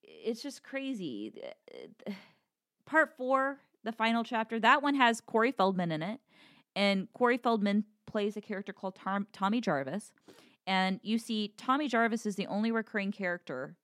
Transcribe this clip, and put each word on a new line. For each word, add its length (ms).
it's 380
just 200
crazy. 680
Part 320
four, 440
the 100
final 320
chapter, 360
that 220
one 140
has 260
Corey 300
Feldman 380
in 120
it. 180
And 400
Corey 240
Feldman 460
plays 300
a 40
character 320
called 220
Tom-, 380
Tommy 280
Jarvis. 520
And 360
you 160
see 380
Tommy 320
Jarvis 380
is 100
the 100
only 240
recurring 420
character 720